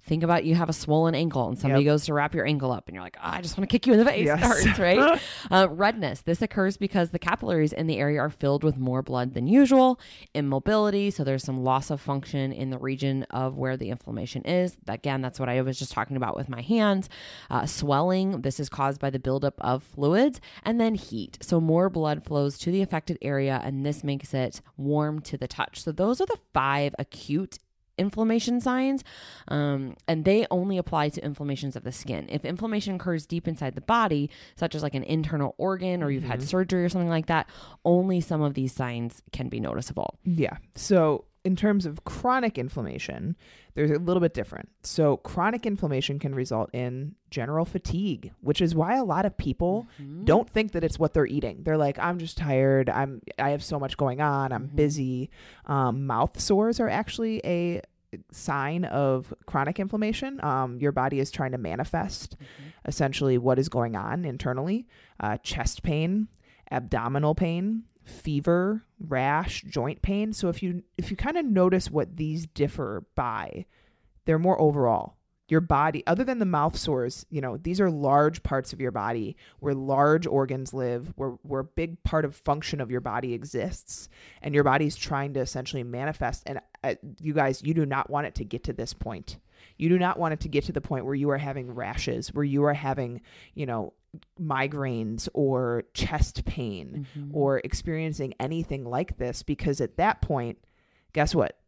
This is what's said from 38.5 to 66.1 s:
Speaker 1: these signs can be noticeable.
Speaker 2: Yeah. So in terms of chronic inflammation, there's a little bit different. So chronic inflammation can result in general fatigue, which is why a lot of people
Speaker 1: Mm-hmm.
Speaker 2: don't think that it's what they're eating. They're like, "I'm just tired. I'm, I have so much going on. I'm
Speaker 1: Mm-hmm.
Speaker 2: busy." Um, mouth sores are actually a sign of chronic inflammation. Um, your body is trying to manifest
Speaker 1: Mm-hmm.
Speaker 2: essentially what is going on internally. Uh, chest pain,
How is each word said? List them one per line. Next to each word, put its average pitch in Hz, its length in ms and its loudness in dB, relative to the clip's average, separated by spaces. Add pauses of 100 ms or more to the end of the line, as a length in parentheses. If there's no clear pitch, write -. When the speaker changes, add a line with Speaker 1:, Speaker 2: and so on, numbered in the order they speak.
Speaker 1:
these 131 180 -2
signs 120 480 -4 (100)
can 131 180 -6
be 113 100 -6
noticeable. - 640 -6
Speaker 2:
Yeah. 160 340 0 (160)
So 160 520 4 (180)
in 185 120 2
terms 202 300 2
of 156 180 -8
chronic 247 540 0
inflammation, 120 800 -6 (400)
there's 151 160 2
a 151 80 2
little 175 220 2
bit 165 120 4
different. - 360 -8 (140)
So 147 340 2
chronic - 500 -2
inflammation 147 500 -2
can 143 160 -4
result 127 400 -2
in 123 420 -6 (140)
general 147 360 -2
fatigue, 175 640 -4 (100)
which 147 200 2
is 170 120 2
why 170 220 2
a 269 80 2
lot 185 220 0
of 196 120 -2
people 180 480 -2 (160)
Speaker 1:
Mm-hmm. 147 240 -12
Speaker 2:
don't 208 240 6
think 220 220 0
that 170 120 -2
it's 160 140 -2
what 160 160 2
they're 151 140 6
eating. 135 360 -4
They're 156 140 0
like, 143 220 2
"I'm 175 200 -2
just 165 180 -8
tired. 135 520 4
I'm, 135 320 -2 (180)
I 139 120 2
have 147 120 -2
so 147 160 -4
much 135 180 -6
going 135 240 0
on. 139 300 2
I'm 135 160 -4
Speaker 1:
Mm-hmm. 143 80 -8
Speaker 2:
busy." 139 540 2 (360)
Um, 135 420 2
mouth 123 320 0
sores 220 400 4
are 226 100 2
actually 220 540 -2
a 175 380 0 (500)
sign 147 540 -2
of 131 480 0 (140)
chronic 143 320 -2
inflammation. 220 640 -4
Um, 131 360 0
your 143 120 2
body 135 280 0
is - 120 -2
trying 131 220 -4
to 127 40 -4
manifest 123 800 -6
Speaker 1:
Mm-hmm. 143 340 -20 (160)
Speaker 2:
essentially 135 540 2
what 127 180 4
is 135 120 2
going 117 260 -2
on 113 300 -4
internally. 151 600 -4 (340)
Uh, 104 180 -2
chest - 440 -6
pain, 175 460 0 (420)